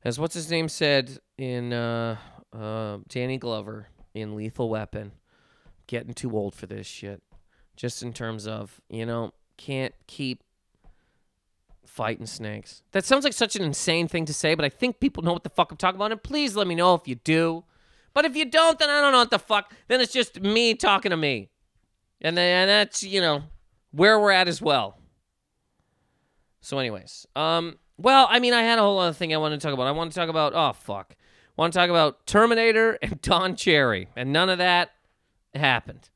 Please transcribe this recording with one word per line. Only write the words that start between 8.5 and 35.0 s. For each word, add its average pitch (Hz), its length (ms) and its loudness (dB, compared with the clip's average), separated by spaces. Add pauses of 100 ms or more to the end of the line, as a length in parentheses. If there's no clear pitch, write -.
you 113 160 -8
know, 117 280 -6 (220)
can't 131 400 -8 (100)
keep - 380 -10 (1400)
fighting 113 400 -6
snakes. 107 680 -14
That 190 140 -2
sounds 269 180 4
like 277 100 0
such - 220 -2
an 196 80 -2
insane 165 460 0
thing 160 160 -2
to 151 80 -6
say, 160 220 0
but 156 100 -2
I 139 40 0
think 247 300 -4
people 262 240 -2
know 175 100 2
what 170 100 -6
the 190 60 -10
fuck - 220 0
I'm 156 60 -18
talking 185 200 0
about, 208 140 -2
and 226 100 -8
please 277 340 -4
let 202 120 0
me 175 80 -2
know 175 200 6
if 165 120 -4
you 127 80 -6
do. 165 480 0 (500)
But 294 120 4
if 269 100 -2
you 302 100 -2
don't, 320 320 4
then 302 120 0
I 285 100 2
don't 285 140 4
know 254 60 6
what 240 120 2
the 220 80 2
fuck. - 340 -4 (140)
Then 254 140 2
it's 233 120 -2
just 233 280 -4
me 220 340 2
talking 202 360 0
to 170 60 -2
me. 135 320 -4 (720)
And 170 160 -2
then, 180 260 2
and 190 60 2
that's, 208 340 2
you 190 180 -2
know, 151 220 0 (480)
where 202 280 6
we're 208 120 4
at 185 180 4
as 156 120 -4
well. 123 360 0 (1600)
So - 160 -8
anyways, 110 480 -8 (100)
um, 165 420 -2 (200)
well, 262 320 6
I 226 100 4
mean, 247 140 2
I 233 100 4
had 226 160 2
a - 20 4
whole 202 180 4
other 175 140 0
thing 160 200 -4
I 156 40 0
wanted 151 240 -2
to 151 60 -4
talk 143 60 -2
about. 127 140 -2
I 135 40 0
wanted 160 200 -4
to 175 80 -10
talk 165 100 -2
about, 156 260 0
oh, 147 180 2
fuck. - 420 -12
I - 460 -10
wanna 165 120 0
talk 175 160 2
about 160 360 2
Terminator 226 760 4
and - 200 -6
<laughs> - 0 -
Don 185 340 2
Cherry, 127 600 2
and 131 180 -4
none 175 160 2
of 180 100 0
that 175 320 2 (600)